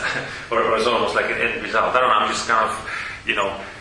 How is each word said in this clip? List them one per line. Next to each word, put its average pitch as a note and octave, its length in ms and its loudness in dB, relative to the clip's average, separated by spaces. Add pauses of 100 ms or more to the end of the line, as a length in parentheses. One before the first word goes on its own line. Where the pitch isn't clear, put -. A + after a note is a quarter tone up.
(260)
<laughs> - 260 -12
or, A#2 120 2
or A2+ 140 2
is A2 100 2
almost A2+ 260 2
like G#2+ 120 2
an A2 120 -2
end A2+ 240 -2
result. G#2 320 0
I B2+ 60 4
don't B2+ 100 4
know, G#2+ 60 6
I'm G#2+ 160 2
just - 160 -4
kind A2 220 4
of, - 580 -8
you A2 80 0
know, G2 240 0 (220)